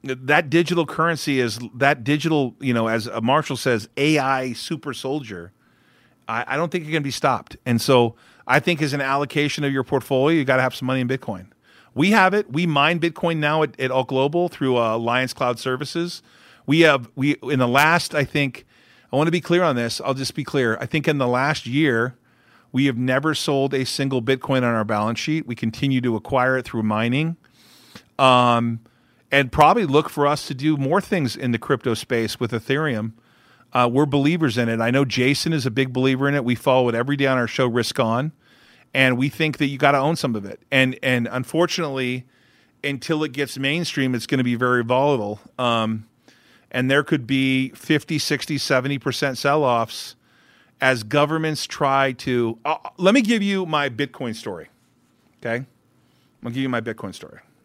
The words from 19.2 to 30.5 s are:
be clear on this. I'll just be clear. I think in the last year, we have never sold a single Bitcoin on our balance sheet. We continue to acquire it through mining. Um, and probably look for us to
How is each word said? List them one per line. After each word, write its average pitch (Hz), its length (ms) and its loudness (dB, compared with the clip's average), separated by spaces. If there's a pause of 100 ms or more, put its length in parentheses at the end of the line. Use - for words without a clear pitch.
be 175 80 0
clear 175 240 2
on 147 100 2
this. 117 260 -4
I'll 131 140 -2
just 131 220 -6
be 143 80 -6
clear. 120 360 0
I 123 60 -6
think 156 220 -2
in 147 100 0
the 127 80 0
last 131 400 0
year, 123 500 0 (540)
we 139 160 2
have 127 100 0
never 131 380 0
sold 139 400 0
a 135 100 0
single 135 380 -2
Bitcoin 131 360 0
on 123 140 0
our 110 120 0
balance 110 340 -2
sheet. 156 300 -4
We 117 80 -6
continue 127 460 -2
to 120 120 0
acquire 131 420 0
it 127 80 -4
through 110 200 -4
mining. 120 520 -2 (840)
Um, 120 580 4 (540)
and 139 180 2
probably 175 340 6
look 147 240 2
for 143 200 0
us 147 180 -2
to 143 80 -6